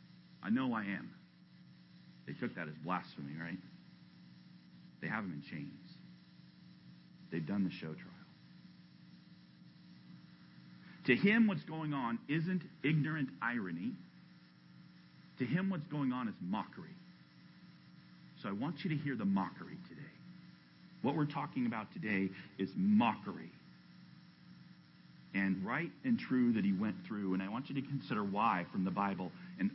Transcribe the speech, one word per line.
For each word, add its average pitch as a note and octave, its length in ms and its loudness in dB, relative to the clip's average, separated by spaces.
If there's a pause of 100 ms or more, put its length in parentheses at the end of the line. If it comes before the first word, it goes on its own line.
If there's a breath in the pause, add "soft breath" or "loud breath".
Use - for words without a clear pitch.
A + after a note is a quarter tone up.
(440)
I F#2+ 80 0
know B2+ 220 4
I G#2+ 100 0
am." G2 260 -4 (1200)
They C#2+ 60 -8
took A#2 220 -4
that E2+ 120 -6
as D2+ 160 -10
blasphemy, D#2 580 -4
right? E2+ 160 -6 (1400)
They - 60 -6
have G#2+ 160 -2
him F2+ 100 -4
in C#2+ 160 -6
chains. C#2+ 400 -10 (1400)
They've E2 140 -2
done G2 180 0
the F2 80 2
show D#2 220 -8
trial. - 200 -14 (3000 loud breath)
To B2 100 8
him, G#3+ 320 8
what's D#3+ 160 0
going D#3 300 -4
on A#2 340 0
isn't E3 360 0 (200)
ignorant D3+ 460 2 (120)
irony. G#2+ 520 -2 (1500)
To C3 60 2
him, F3+ 240 2
what's E3+ 180 -2
going C#3+ 240 0
on B2+ 160 -2
is F#2+ 140 -4
mockery. F2+ 540 -4 (1500)
So G#2 60 -6
I - 20 -4
want B2 320 -4
you F#3+ 60 0
to D#3 60 2
hear C#3 200 -2
the G#2+ 100 0
mockery F#2+ 520 0 (100)
today. D#2 140 -16 (1000)
What C#3 140 2
we're D3 100 4
talking C#3+ 400 -2
about A2+ 280 -2
today G2 360 2 (280 loud breath)
is F#2+ 180 0
mockery. G2+ 760 4 (1800)
And F#2+ 320 4
right D3+ 260 0 (120)
and A#2+ 140 4
true B2 360 4
that G#2 120 4
he G2 80 6
went G#2+ 220 2 (120)
through. G2+ 280 0
And F#2+ 80 2
I F#2+ 60 -4
want B2 200 -4
you D3 60 -4
to C3+ 120 -2
consider A#2 360 -2
why G2 480 4
from F#2+ 120 0
the F#2+ 80 2
Bible F#2 400 0 (280 loud breath)
and G2+ 160 2